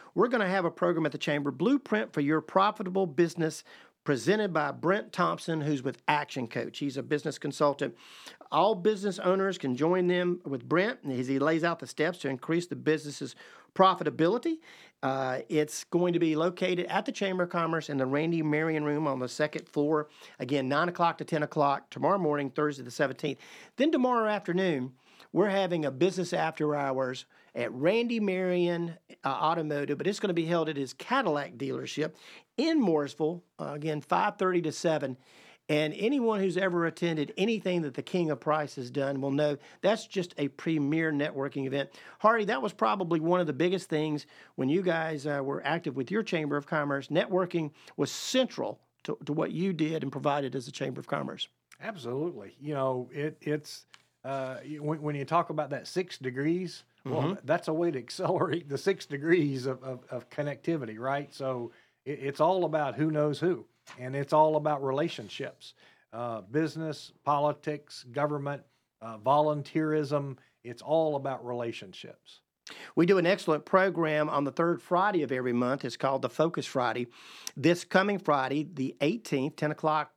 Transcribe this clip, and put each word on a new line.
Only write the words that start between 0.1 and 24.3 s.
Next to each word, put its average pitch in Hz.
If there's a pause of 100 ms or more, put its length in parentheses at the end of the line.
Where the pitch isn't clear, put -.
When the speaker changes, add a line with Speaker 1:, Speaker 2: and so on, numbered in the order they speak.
Speaker 1:
we're 202
gonna 226
have 190
a 160
program 165
at 147
the 156
Chamber, 143
Blueprint 220
for 156
Your 151
Profitable 190
Business, 160 (400)
presented 175
by 147
Brent 175
Thompson, 170
who's 143
with 127
Action 143
Coach. -
He's 139
a 135
business 143
consultant. 139 (560)
All 180
business 196
owners 190
can 131
join 175
them 180
with 131
Brent 185 (100)
as 127
he 135
lays 156
out 170
the 127
steps 170
to 139
increase 165
the -
business's 143 (400)
profitability. 185 (480)
Uh, 131
it's 151
going 175
to 175
be 160
located 180
at 202
the 269
Chamber 190
of 175
Commerce 165
in 143
the 131
Randy 156
Marion 156
Room 147
on 135
the 127
second -
floor. 151 (300)
Again, 131
nine 151
o'clock 170
to 160
ten 151
o'clock 143
tomorrow 147
morning, 147
Thursday 147
the 120
seventeenth. 131 (380)
Then 302
tomorrow 247
afternoon, 175 (380)